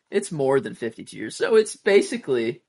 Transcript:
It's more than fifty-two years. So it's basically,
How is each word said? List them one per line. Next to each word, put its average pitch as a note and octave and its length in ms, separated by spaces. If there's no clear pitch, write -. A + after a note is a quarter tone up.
It's - 200
more C3+ 300
than G2 140
fifty-two - 420
years. G#2+ 200
So A3 200
it's G#3+ 200
basically, G3 920